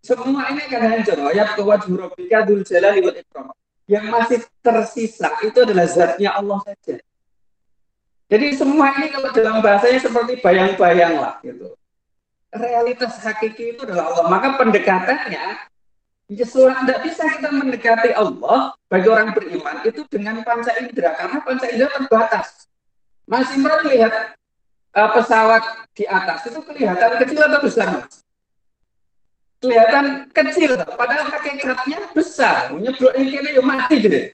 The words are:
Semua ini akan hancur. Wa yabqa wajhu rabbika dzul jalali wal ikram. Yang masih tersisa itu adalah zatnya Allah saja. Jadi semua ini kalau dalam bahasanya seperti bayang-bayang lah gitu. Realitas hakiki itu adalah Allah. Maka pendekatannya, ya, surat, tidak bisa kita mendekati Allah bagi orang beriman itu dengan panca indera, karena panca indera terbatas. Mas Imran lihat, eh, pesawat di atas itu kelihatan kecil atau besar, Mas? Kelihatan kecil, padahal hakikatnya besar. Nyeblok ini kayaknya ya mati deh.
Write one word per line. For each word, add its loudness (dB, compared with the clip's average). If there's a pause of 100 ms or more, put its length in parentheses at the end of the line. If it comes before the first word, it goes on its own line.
Semua -2
ini -8
akan -4
hancur. 0
Wa -2
yabqa -2
wajhu 0
rabbika -2
dzul 2
jalali 2
wal 0
ikram. -18 (400)
Yang 0
masih 0 (220)
tersisa -2
itu 4
adalah 2
zatnya 0
Allah -4
saja. -14 (1300)
Jadi 2
semua 2
ini -4
kalau -6
dalam 2
bahasanya 4
seperti -2
bayang-bayang 4
lah -6
gitu. -16 (800)
Realitas -2
hakiki -6
itu -14
adalah -4
Allah. 0
Maka 2
pendekatannya, 0 (880)
ya, -2
surat, 4
tidak 0
bisa -4
kita -4
mendekati 2
Allah 0 (160)
bagi 2
orang 2
beriman -6
itu -4
dengan -8
panca -2
indera, -2
karena -6
panca -4
indera 0
terbatas. -2 (560)
Mas -2
Imran 0
lihat, 0 (600)
eh, 4
pesawat 4 (280)
di -6
atas -4
itu -12
kelihatan 0
kecil 0 (120)
atau 2
besar, -2 (120)
Mas? -20 (1400)
Kelihatan 4 (260)
kecil, 2 (240)
padahal -2
hakikatnya -6 (160)
besar. 0
Nyeblok 2
ini 2
kayaknya -6
ya 2
mati 2 (100)
deh. 2